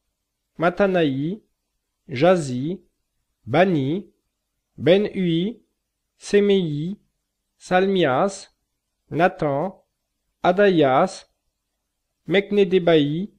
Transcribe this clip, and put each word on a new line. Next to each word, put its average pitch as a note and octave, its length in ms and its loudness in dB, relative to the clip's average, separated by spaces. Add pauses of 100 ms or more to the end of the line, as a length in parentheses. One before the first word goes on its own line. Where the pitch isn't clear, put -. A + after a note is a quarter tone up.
(580)
Mathanaï, E3+ 840 -2 (680)
Jazi, D3+ 720 0 (640)
Bani, D#3 600 0 (720)
Ben-Hui, F#3 840 0 (580)
Séméi, F#3+ 800 0 (600)
Salmias, F#3 920 0 (600)
Nathan, D#3 720 -2 (580)
Adaïas, F3+ 880 2 (1000)
Meknedebaï, F3+ 1120 0